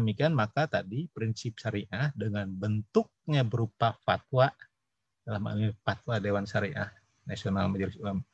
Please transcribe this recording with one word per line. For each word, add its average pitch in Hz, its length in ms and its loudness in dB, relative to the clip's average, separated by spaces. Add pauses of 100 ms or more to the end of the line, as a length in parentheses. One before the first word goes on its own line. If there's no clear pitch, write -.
demikian 139 340 2
maka 131 320 2
tadi 104 400 -4
prinsip 113 480 -4
syariah 113 560 -2
dengan 104 400 -4
bentuknya 107 880 0
berupa 117 640 0
fatwa, 131 480 2 (720)
dalam 104 240 -4
hal 104 80 -4
ini 107 240 2
fatwa 107 400 -2
Dewan 101 240 0
Syariah 101 480 -2 (320)
Nasional 95 480 0
Majelis 95 240 -2
Ulama, 98 240 -4 (140)